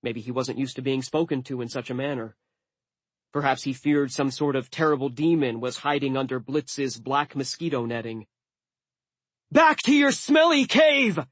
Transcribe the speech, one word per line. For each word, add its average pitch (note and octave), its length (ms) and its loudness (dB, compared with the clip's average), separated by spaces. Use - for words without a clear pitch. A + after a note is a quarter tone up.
Maybe A#2 180 -6
he A2+ 100 -12
wasn't B2+ 260 -4
used C3 200 -4
to - 40 -10
being C3 200 -2
spoken D#3 420 -2
to B2+ 180 -8
in A#2+ 80 -6
such B2 200 -8
a - 40 -8
manner. B2 420 -6
Perhaps C#3 320 0
he C3+ 100 -4
feared C#3+ 380 0
some C#3 200 -2
sort C#3+ 240 -2
of C3 140 -4
terrible D3 400 0
demon C#3 500 0
was B2 180 -6
hiding C#3+ 400 -2
under C3 220 -2
Blitz's C3+ 600 -6
black C#3 360 -2
mosquito C#3 500 -4
netting. A2+ 400 -8
Back D#4 320 6
to B3+ 100 2
your C#4+ 180 6
smelly D#4 540 4
cave! C#4 540 4